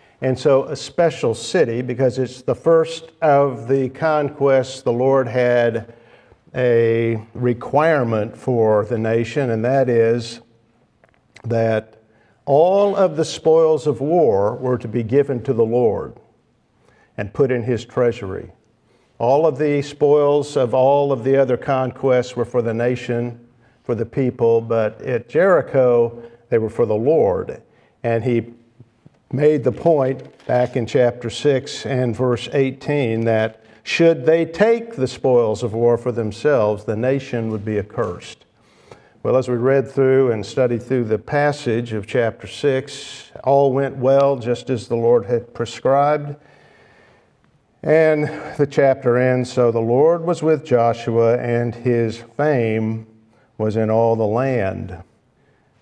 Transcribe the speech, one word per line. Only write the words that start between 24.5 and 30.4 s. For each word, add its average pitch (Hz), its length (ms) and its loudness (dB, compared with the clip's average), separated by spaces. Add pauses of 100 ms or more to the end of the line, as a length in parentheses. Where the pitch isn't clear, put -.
but 113 400 -2
at 123 260 -6
Jericho, 131 920 2 (260)
they 117 80 0
were 110 140 0
for 120 160 0
the 104 80 0
Lord. 107 640 0 (420)
And 117 220 0
he 120 300 -2 (760)
made 147 320 2
the 123 100 0
point 139 760 -2